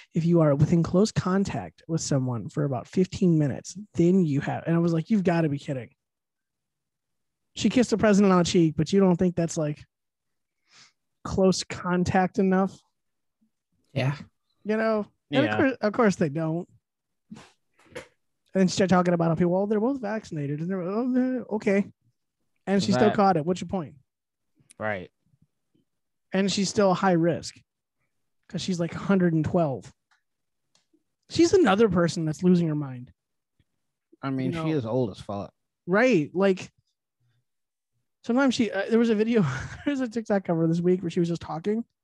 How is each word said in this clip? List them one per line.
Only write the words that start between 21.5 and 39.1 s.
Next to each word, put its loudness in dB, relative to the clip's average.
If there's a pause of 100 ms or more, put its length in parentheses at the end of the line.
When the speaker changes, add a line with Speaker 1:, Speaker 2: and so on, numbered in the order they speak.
Speaker 1:
And 0
she -2
still 4
Speaker 3:
That -2
Speaker 1:
caught 2
it. -2
What's -4
your -10
point? -8 (840)
Speaker 3:
Right. -6 (1200)
Speaker 1:
And 0
she's -2
still 2
high 2
risk 0 (920)
'cause -10
she's, -4
like, -4
a -10
hundred 2
and 0
twelve. -2 (1400)
She's 2
another 4
person 0
that's -6
losing 4
her -2
mind. -8 (1120)
Speaker 3:
I -6
mean, -2
Speaker 1:
You -4
Speaker 3:
she -4
Speaker 1:
know? 0
Speaker 3:
is -4
old -2
as -18
fuck. -10 (340)
Speaker 1:
Right. 2
Like, 0 (1500)
sometimes 2
she, 0
uh, -4
there 2
was 2
a 2